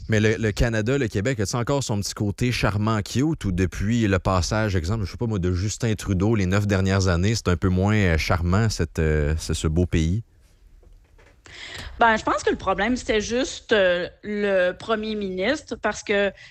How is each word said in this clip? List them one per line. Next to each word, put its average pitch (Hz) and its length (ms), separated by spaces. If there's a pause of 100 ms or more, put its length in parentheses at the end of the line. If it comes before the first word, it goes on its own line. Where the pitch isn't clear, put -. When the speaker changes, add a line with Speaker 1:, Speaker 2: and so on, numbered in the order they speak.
(100)
Speaker 1:
Mais 110 100
le, 110 160
le 107 160
Canada, 113 460
le 123 100
Québec, 107 320
a-t-il 101 160
encore 131 260
son 107 160
petit 101 160
côté 113 380
charmant, 107 500
cute, 143 440
ou 98 40
depuis 98 560
le 95 120
passage, 98 580
exemple, 98 300
je - 60
sais - 40
pas 120 100
moi, 110 140
de 90 120
Justin 104 420
Trudeau 101 420
les 101 100
neuf 101 200
dernières 95 420
années, 92 260
c'est - 140
un 90 80
peu 92 140
moins, 95 260
euh, 90 220
charmant, 90 500
cette, 90 300
euh, 78 400
ce, 82 160
ce - 120
beau 82 200
pays ? 85 360 (1800)
Speaker 2:
Ben, 226 180
je 214 80
pense 554 180
que 453 80
le 320 60
problème, 196 400
c'était 226 260
juste, 233 500
euh, 180 340 (160)
le 196 500
premier 214 420
ministre, 208 640
parce 214 220
que 202 280 (200)